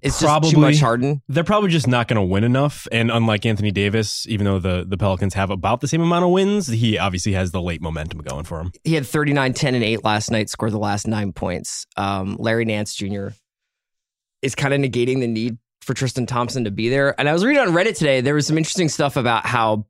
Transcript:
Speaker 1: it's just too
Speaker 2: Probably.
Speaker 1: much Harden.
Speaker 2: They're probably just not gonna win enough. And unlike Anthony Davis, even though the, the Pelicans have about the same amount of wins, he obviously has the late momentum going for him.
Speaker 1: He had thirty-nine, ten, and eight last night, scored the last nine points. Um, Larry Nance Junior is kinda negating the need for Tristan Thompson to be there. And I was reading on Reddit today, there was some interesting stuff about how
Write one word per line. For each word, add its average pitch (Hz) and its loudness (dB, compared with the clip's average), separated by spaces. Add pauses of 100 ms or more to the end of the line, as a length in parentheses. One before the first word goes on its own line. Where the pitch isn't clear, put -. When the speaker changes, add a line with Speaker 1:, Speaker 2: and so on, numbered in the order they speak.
Speaker 1:
it's 139 -2
just - -2
too 160 4
Speaker 2:
Probably. 151 6
Speaker 1:
much 147 6
Harden. 131 2
Speaker 2:
They're 151 0
probably 208 2
just 160 2
not 123 2
gonna 107 2
win 95 2
enough. 131 0
And 113 2
unlike 113 2
Anthony 107 0
Davis, 101 -2
even 104 -2
though 98 2
the, 90 -2
the 92 -6
Pelicans 95 0
have 95 -2
about 101 -2
the 147 -4
same 165 0
amount 175 2
of 180 4
wins, 196 0
he 113 0
obviously 92 -2
has 92 -2
the 92 -4
late 82 -4
momentum 80 -8
going 71 -8
for 82 -10
him. 87 -8 (100)
Speaker 1:
He 160 0
had 143 -2
thirty-nine, 143 0
ten, 131 0
and 120 2
eight 110 -2
last 107 0
night, 107 0
scored 110 -4
the 104 -2
last 104 -2
nine 107 -2
points. - -8 (100)
Um, 98 -4
Larry 113 0
Nance 107 -4
Junior 101 -8 (1080)
is 135 -4
kinda 139 0
negating 127 0
the 120 -2
need 113 -4 (260)
for 131 -4
Tristan 127 -4
Thompson 120 -4
to 104 -4
be 110 -2
there. 139 2
And 139 2
I 151 2
was 175 2
reading 277 4
on 208 2
Reddit 180 2
today, 139 2
there 139 0
was 147 2
some 156 0
interesting 160 0
stuff 143 -2
about 117 0
how 110 0